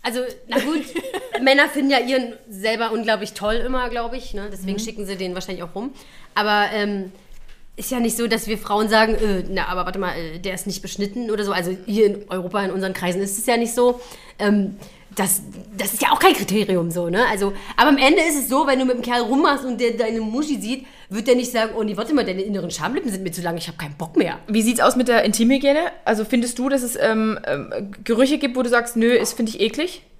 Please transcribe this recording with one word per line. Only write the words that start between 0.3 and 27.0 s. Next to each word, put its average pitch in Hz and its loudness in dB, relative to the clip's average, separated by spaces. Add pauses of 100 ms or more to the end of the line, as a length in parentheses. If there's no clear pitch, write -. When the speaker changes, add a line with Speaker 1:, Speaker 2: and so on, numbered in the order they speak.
Speaker 1:
na 240 0
gut, 294 -2 (280)
<laughs> 370 -6
Männer 285 6
finden 285 0
ja 269 4
ihren 247 0 (140)
selber 220 -2
unglaublich 220 -2
toll 208 -2
immer, 247 0
glaub 233 -4
ich, - -8
ne? 202 -6
Deswegen 190 -4
Speaker 2:
Mhm. 202 -4
Speaker 1:
schicken 214 -8
sie 196 -6
den 180 -6
wahrscheinlich 185 -8
auch 170 -14
rum. 240 -8 (420)
Aber, 208 2
ähm, 208 -2 (640)
ist - -10
ja 247 -2
nicht 233 0
so, 233 -2
dass 220 -2
wir 214 -2
Frauen 214 0
sagen, 220 6
„Äh, 202 2
na, 185 -2
aber 180 -2
warte 185 -6
mal, 180 -2
äh, 165 -8
der 180 -6
ist 185 -8
nicht 196 -8
beschnitten“ 208 -6
oder 214 -2
so. 202 -2
Also 180 -2 (120)
hier 214 4
in 202 0
Europa, 185 -4
in 190 -2
unseren 190 -2
Kreisen 180 -2
ist 196 -4
es - -4
ja 240 4
nicht 233 0
so. 247 4 (400)
Ähm, 202 2 (400)
das, 190 0 (360)
das 202 -4
ist - -2
ja - 4
auch 294 2
kein 370 8
Kriterium 190 0
so, 170 -2
ne? 196 4
Also, 196 -2 (220)
aber 254 6
am 285 8
Ende 285 6
ist 320 2
es 233 -4
so, 285 4
wenn 262 4
du 262 2
mit 254 2
einem 240 -6
Kerl 240 0
rummachst 269 2
und 247 -4
der 233 2
deine 226 -2
Muschi 240 -2
sieht, 247 -6 (220)
wird 208 -4
der 247 8
nicht 247 0
sagen, 220 0
„Oh 220 -2
nee, 208 -2
warte 226 -4
mal, 233 4
deine 185 -2
inneren 196 -4
Schamlippen 233 -4
sind 190 -6
mir 180 -4
zu 170 -8
lang, 170 -4
ich 165 -8
hab 165 -14
keinen 143 -10
Bock - -6
mehr.“ - 0 (100)
Speaker 2:
Wie 220 2
sieht's 226 2
aus 240 6
mit 247 2
der 233 4
Intimhygiene? 269 4 (240)
Also 220 0
findest 240 0
du, 254 0
dass 262 2
es, 240 -6
ähm, 220 2